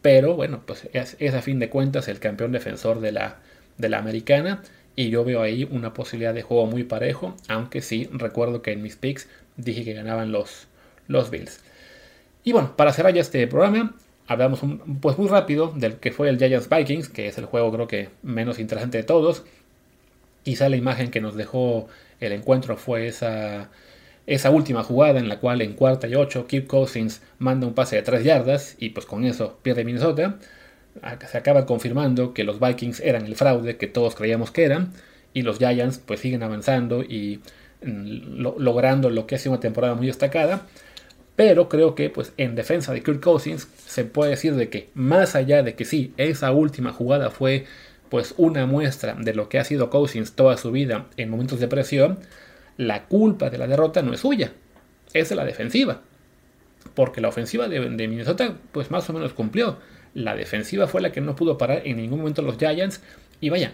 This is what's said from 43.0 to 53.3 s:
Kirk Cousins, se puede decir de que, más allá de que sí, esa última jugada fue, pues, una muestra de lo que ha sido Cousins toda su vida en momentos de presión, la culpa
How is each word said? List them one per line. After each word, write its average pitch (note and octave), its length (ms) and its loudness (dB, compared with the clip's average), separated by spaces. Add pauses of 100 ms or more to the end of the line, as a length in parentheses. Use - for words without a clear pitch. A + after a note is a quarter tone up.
Kirk C#3+ 200 -2
Cousins, D#3+ 440 2 (100)
se - 280 -6
puede D3 280 0
decir D3 240 0
de A#2 120 0
que, - 240 -10
más E3 420 4
allá C#3+ 280 4
de A#2 120 -2
que - 120 -6
sí, C#3 320 -2
esa C#3+ 340 0
última C#3+ 400 2
jugada B2+ 380 0
fue, C3+ 340 0 (460)
pues, A#2+ 260 -2
una D#3 300 4
muestra C3+ 480 0
de A2+ 180 -2
lo G#2 160 -4
que C3+ 100 0
ha B2 60 2
sido C3 240 0
Cousins C3+ 440 0
toda C3 260 6
su A#2+ 120 -6
vida A#2+ 360 -2 (100)
en A2+ 140 -6
momentos B2 280 -4
de A#2+ 80 0
presión, C#3 520 2 (580)
la G#2+ 280 -2
culpa G#3 440 4